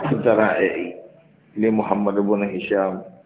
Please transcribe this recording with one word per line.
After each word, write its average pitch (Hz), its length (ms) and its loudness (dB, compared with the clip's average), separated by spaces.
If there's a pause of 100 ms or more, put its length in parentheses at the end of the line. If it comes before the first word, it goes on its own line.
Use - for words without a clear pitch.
(120)
الذرائع 95 800 2 (640)
لمحمد 104 580 0
بن 101 260 0 (160)
هشام 92 460 -2 (240)